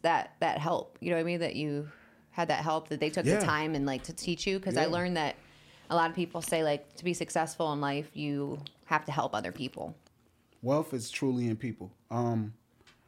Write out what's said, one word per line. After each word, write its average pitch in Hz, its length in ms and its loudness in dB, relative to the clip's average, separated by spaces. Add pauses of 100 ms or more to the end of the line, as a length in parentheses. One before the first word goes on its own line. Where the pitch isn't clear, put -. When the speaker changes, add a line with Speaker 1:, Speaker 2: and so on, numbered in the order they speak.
Speaker 1:
that, 160 380 2
that 165 180 2
help. 160 420 -2
You 175 100 -2
know 170 60 2
what 165 60 2
I - 20 0
mean? 175 160 0
That 165 160 -2
you 147 320 -2 (420)
had 170 180 -2
that 151 140 2
help, 160 260 0
that 151 120 -2
they 151 100 2
took 156 160 0
Speaker 2:
Yeah. 190 140 6
Speaker 1:
the - 60 2
time 156 280 2
and, 139 100 0
like, 135 200 -2
to 165 80 -10
teach - 340 -4
you. 196 140 0
'Cause 190 160 -2
I 160 60 4
Speaker 2:
Yeah. 160 60 2
Speaker 1:
learned 175 280 0
that 151 200 0 (540)
a 170 60 2
lot 165 120 6
of 165 80 -8
people 170 240 -2
say, 160 220 2
like, 147 340 0
to - 80 -10
be 180 100 2
successful 160 580 0
in 143 80 0
life, 143 340 -2
you 143 460 -2 (240)
have 156 220 0
to 143 60 -4
help 135 220 0
other 101 180 -2
people. - 440 -8 (680)
Speaker 2:
Wealth 143 320 2
is 117 160 -4
truly 123 380 0
in 113 80 2
people. 110 340 -6 (200)
Um, 117 420 0 (560)